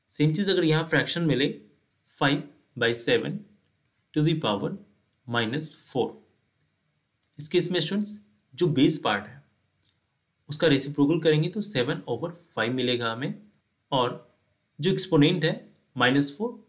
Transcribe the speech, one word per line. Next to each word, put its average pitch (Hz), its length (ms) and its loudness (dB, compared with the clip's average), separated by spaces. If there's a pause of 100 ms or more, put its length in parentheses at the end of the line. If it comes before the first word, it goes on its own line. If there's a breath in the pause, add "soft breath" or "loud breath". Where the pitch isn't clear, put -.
(120)
सेम 156 220 2
चीज़ 196 180 0
अगर 180 120 4
यहाँ 156 200 4
फ्रैक्शन 160 380 0
में 151 140 2
ले, 135 120 2 (640)
five 147 320 0 (380)
by 117 200 2
seven 139 380 0 (760)
to 151 140 2
the 170 80 2 (100)
power 107 260 -2 (560)
minus 120 480 -4 (160)
four, 117 180 -2 (1300)
इस 147 80 -8
केस 165 240 0
में 180 80 0
स्टूडेंट्स 196 380 -4 (360)
जो 175 140 0
बेस - 360 2
पार्ट 104 220 0
है - 180 -20 (1080)
उसका 156 180 0
रेसिप्रोकल 143 520 2
करेंगे 156 300 2
तो 214 120 -6
सेवन 139 460 -2
ओवर 156 240 -6 (240)
फ़ाइव 117 180 0
मिलेगा 123 380 -2
हमें 143 220 -6 (580)
और 123 180 0 (720)
जो 170 120 0
एक्सपोनेंट 160 540 2
है 175 80 2 (420)
माइनस 131 420 2
फ़ोर 233 200 -6 (120)